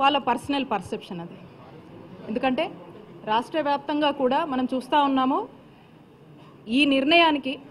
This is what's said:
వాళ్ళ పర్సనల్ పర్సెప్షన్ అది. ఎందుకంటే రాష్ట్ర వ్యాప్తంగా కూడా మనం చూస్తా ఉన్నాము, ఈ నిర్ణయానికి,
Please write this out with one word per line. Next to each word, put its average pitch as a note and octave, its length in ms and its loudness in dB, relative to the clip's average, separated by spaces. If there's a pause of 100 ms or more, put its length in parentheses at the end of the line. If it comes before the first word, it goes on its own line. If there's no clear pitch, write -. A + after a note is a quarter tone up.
వాళ్ళ C#4 160 4 (120)
పర్సనల్ C#4 440 -2
పర్సెప్షన్ F#3+ 520 -8
అది. - 120 -16 (920)
ఎందుకంటే B3+ 360 0 (680)
రాష్ట్ర B3 360 0
వ్యాప్తంగా C#4+ 420 0 (120)
కూడా C4 180 2 (120)
మనం B3+ 220 0
చూస్తా C4 240 0 (120)
ఉన్నాము, C4+ 300 2 (1400)
ఈ C#4+ 40 6 (140)
నిర్ణయానికి, D4 600 4 (160)